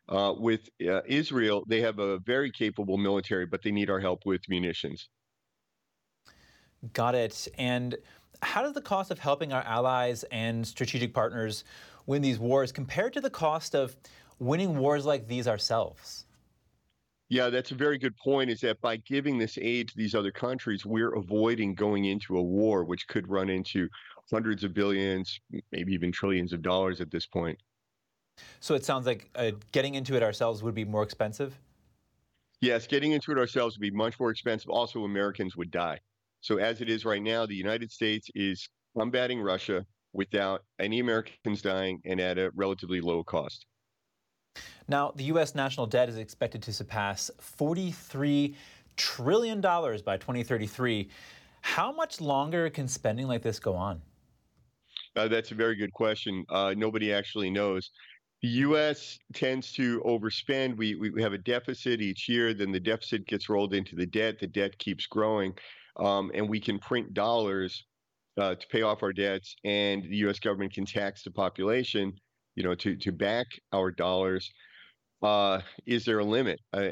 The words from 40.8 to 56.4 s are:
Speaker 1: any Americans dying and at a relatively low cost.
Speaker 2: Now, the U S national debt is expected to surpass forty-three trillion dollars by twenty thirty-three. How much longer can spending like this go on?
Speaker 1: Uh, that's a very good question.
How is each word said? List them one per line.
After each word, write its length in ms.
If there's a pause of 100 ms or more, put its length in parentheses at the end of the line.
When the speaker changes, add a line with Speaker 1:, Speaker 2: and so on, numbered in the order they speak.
Speaker 1:
any 180
Americans 640
dying 420
and 140
at 200
a 180
relatively 440
low 220
cost. 440 (1200)
Speaker 2:
Now, 260
the 100
U 140
S 160
national 320
debt 220
is 80
expected 460
to 100
surpass 640
forty-three 1200 (400)
trillion 640
dollars 420
by 140
twenty 260
thirty-three. 640 (520)
How 320
much 280
longer 480
can 200
spending 400
like 140
this 180
go 160
on? 260 (1120)
Speaker 1:
Uh, 140
that's 240
a 20
very 220
good 160
question. 560